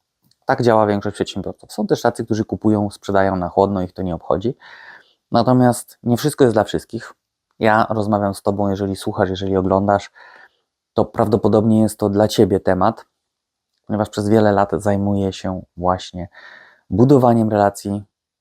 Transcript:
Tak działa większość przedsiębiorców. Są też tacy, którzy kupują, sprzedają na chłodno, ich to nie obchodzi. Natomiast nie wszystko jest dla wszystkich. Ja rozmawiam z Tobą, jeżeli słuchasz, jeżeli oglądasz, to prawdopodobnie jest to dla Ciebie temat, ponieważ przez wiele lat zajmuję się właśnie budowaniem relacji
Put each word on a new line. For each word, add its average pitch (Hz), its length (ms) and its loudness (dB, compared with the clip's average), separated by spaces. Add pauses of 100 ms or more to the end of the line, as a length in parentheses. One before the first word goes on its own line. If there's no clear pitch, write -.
(460)
Tak 131 160 -2
działa 110 240 4
większość 104 300 -2
przedsiębiorców. - 580 -10
Są 214 140 -4
też - 140 -2
tacy, 120 240 -2
którzy 107 200 -2
kupują, 104 440 -2
sprzedają 98 460 0
na 87 140 -4
chłodno, 98 320 0
ich 90 120 -8
to - 80 -12
nie 90 140 -4
obchodzi. 95 400 -4 (760)
Natomiast 123 720 0
nie 120 140 0
wszystko 147 260 0
jest 113 120 4
dla 104 80 4
wszystkich. - 500 -8 (460)
Ja 110 300 2
rozmawiam 104 440 -2
z - 80 -12
Tobą, 101 280 -2
jeżeli 98 260 -4
słuchasz, 101 340 -4
jeżeli 95 280 -4
oglądasz, 98 540 0 (840)
to 110 120 0
prawdopodobnie 110 760 2
jest 107 180 -2
to 104 100 0
dla 104 180 2
Ciebie 98 320 2
temat, 95 460 -2 (840)
ponieważ 107 220 -2
przez 104 200 -4
wiele 107 220 4
lat 101 260 0
zajmuję 101 560 -2
się 92 280 -8 (160)
właśnie 90 520 -6 (600)
budowaniem 120 600 4
relacji 101 540 -2 (380)